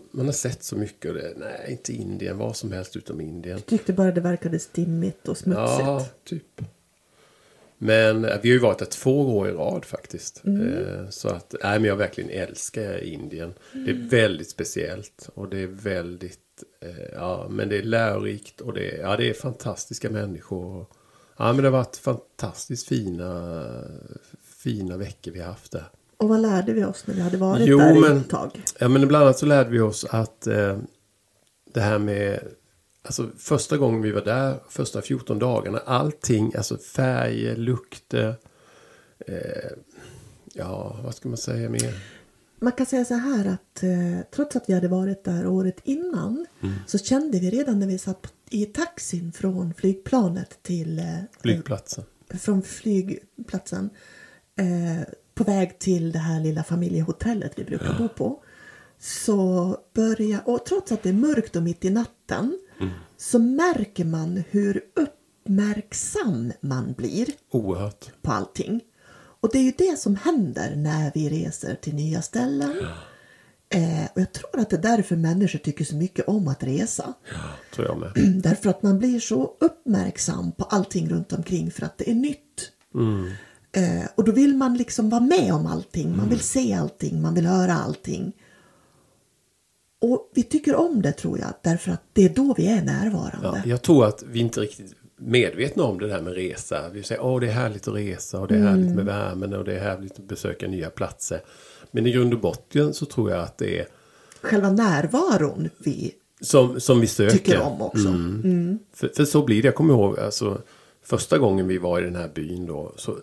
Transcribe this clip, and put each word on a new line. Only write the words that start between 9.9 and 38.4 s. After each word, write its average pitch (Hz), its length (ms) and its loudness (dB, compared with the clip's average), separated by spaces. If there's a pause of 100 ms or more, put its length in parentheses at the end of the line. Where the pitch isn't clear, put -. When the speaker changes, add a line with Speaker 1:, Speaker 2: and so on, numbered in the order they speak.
Speaker 2:
Mm. 202 240 0
Speaker 1:
Eh, 95 420 -6
så - 180 -6
att, 87 340 -6
nej, 104 160 2
men 110 100 4
jag 98 80 2
verkligen 90 340 -4
älskar 95 720 -8
Indien. - 500 -10 (180)
Det 262 180 -6
är - 40 -2
Speaker 2:
Mm. 120 140 -8
Speaker 1:
väldigt 107 420 2
speciellt - 840 -10
och 98 140 -10
det 98 100 -8
är 95 80 -6
väldigt, 92 960 -10 (180)
eh, 85 340 -14
ja, 90 360 -6
men 101 180 -2
det 104 100 0
är 98 40 -2
lärorikt 107 800 -2
och 123 140 -8
det 95 220 -6
är, - 60 -8
ja, 98 140 0
det 120 140 0
är - 40 -4
fantastiska - 760 -8
människor. 95 760 -8 (500)
Ja, 113 160 2
men 127 40 2
det 135 140 4
har 131 80 4
varit 123 180 -2
fantastiskt - 920 -8
fina, 87 760 -4 (920)
fina 98 400 -6
veckor 92 360 -10
vi 90 80 -12
har 82 60 -10
haft - 260 -14
där. 80 120 -10 (320)
Speaker 2:
Och 214 120 2
vad 220 120 4
lärde 208 320 2
vi 220 120 2
oss 196 220 -6
när 196 80 -4
vi 190 60 -2
hade 180 160 0
varit 190 300 2
Speaker 1:
Jo, 139 120 10
Speaker 2:
där 156 220 10
Speaker 1:
men 151 160 8
Speaker 2:
ett 135 140 -2
tag? - 200 -4 (280)
Speaker 1:
ja, 123 100 4
men 135 200 6
bland 147 160 6
annat 131 140 6
så 151 80 -2
lärde 139 240 6
vi 117 100 2
oss 107 240 0
att, - 420 -4
eh, 104 320 2 (960)
det 117 60 0
här 107 180 2
med, 101 420 -2 (640)
alltså 117 360 -8
första - 380 -2
gången 117 260 2
vi 107 80 0
var 101 100 -2
där, 131 360 0 (120)
första 113 340 -6
fjorton 120 360 -4
dagarna, 107 480 0
allting, 123 720 0
alltså - 200 -4
färger, 117 800 -2
lukter, 117 800 -4 (920)